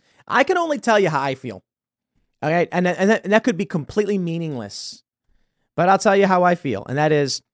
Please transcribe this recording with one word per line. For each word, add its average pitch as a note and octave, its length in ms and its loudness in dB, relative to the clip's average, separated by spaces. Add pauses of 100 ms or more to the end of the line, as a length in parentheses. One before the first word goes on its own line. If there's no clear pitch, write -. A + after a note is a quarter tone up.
(260)
I B3 160 0
can F#4 140 0
only D#4+ 220 -2
tell A3 200 0
you F#3+ 100 2
how D3 140 -2
I C3+ 140 -4
feel, G#2+ 260 -12 (800)
okay? D#3+ 300 0
And, F3+ 160 0
and, F3+ 220 2
that, A3 120 2
and F#3+ 100 -4
that A3 120 4
could A#3 120 0
be E3 100 -4
completely G3 520 -4
meaningless, E3 840 -8 (720)
but E3+ 120 2
I'll G3 100 4
tell G3 180 4
you G3 100 6
how F#3 160 4
I F3 140 4
feel, A2 300 -6
and C3 120 -4
that D3+ 140 2
is C#3+ 300 0 (120)